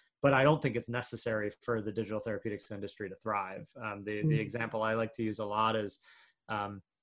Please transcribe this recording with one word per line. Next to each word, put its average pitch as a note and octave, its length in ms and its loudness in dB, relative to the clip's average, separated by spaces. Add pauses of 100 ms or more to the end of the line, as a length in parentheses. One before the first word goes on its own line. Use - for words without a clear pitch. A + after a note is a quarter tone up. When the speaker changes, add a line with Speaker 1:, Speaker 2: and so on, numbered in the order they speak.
(220)
Speaker 1:
But C#3+ 100 6
I C3+ 120 6
don't D3+ 180 6
think A#2 140 2
it's A#2 120 -4
necessary A2+ 640 -2 (100)
for A2+ 200 -2
the G#2 100 -4
digital G#2 280 -2
therapeutics G#2 500 -4
industry G2+ 400 -8
to F#2+ 60 -12
thrive. G2 500 -4 (100)
Um, G#2+ 280 -6
the, G#2 180 -4
the D3+ 160 4
Speaker 2:
Mm. - 20 4
Speaker 1:
example A2 420 -2
I A2 120 2
like A2+ 200 0
to - 80 -4
use A2 180 -2
a G#2+ 40 0
lot A2 320 2
is, G#2 220 -2 (500)
um, G2+ 320 -4 (220)